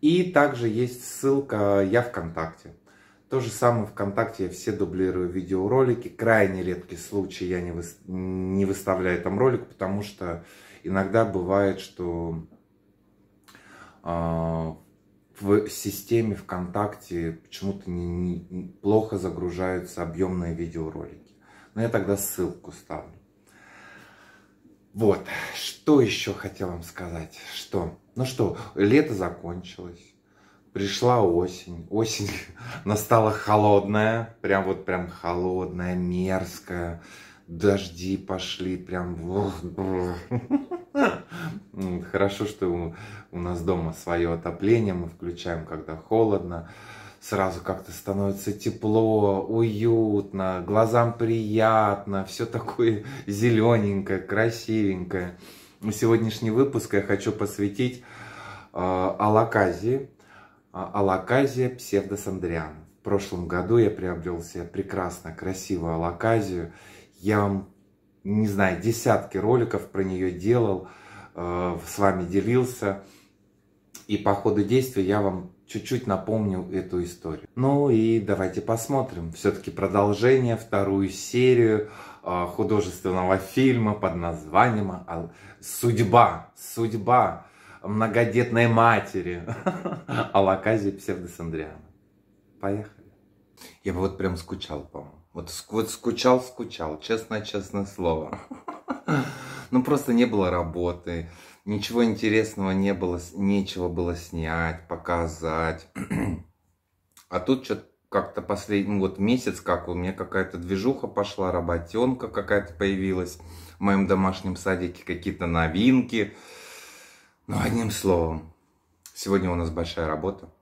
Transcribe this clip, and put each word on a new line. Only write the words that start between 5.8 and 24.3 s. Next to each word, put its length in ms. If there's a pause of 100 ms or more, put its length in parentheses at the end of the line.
Крайне 540
редкий 340
случай, 500
я 140
не 120
выс-, 340
не 580
выставляю 560
там 180
ролик, 280
потому 360
что 420 (400)
иногда 400
бывает, 560
что, 680 (1600)
а, 720 (640)
в 280
системе 680
«ВКонтакте» 1040
почему-то 480
не, 580
не, 200
плохо 500
загружаются 840
объемные 520
видеоролики. 800 (420)
Но 80
я 60
тогда 280
ссылку 540
ставлю. 480 (1800)